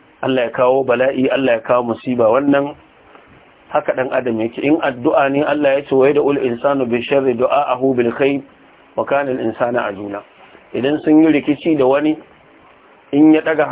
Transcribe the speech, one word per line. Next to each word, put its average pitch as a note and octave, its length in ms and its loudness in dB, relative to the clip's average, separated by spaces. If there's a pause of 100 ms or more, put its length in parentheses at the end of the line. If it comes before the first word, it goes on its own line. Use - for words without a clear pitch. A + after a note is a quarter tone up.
(220)
Allah B2+ 240 -2
ya A2+ 40 -6
kawo C3 340 0
bala'i, B2+ 460 0
Allah B2+ 280 0
ya - 40 -4
kawo B2 220 0
musiba. A#2 460 -2
Wannan C#3+ 460 0 (920)
haka D3 240 -2
ɗan B2+ 200 -4
adam B2 280 -4
yake. A#2 200 -6
In D3 200 2
addu'a C#3 500 0
ne C#3 120 0
Allah C#3+ 360 0
ya - 100 -6
ce, C#3 60 0
"Wa C3 120 4
yad'ul C#3+ 300 2
insanu C3 480 -2
bi A#2 160 -2
sharri C3+ 320 0
du'a'ahu C3 600 0
bil A#2 180 0
khair C#3 280 -2 (540)
wa A2+ 100 -4
kana C#3 260 -2
al B2+ 80 -4
insana A#2+ 500 -4
ajula." G2+ 320 -10 (520)
Idan C#3 280 -2
sun D#3 220 4
yi D#3+ 80 4
rikici D3+ 460 0
da C3 100 2
wani, D3+ 300 2 (920)
in D#3 220 6
ya D#3 80 4
ɗaga D#3 300 0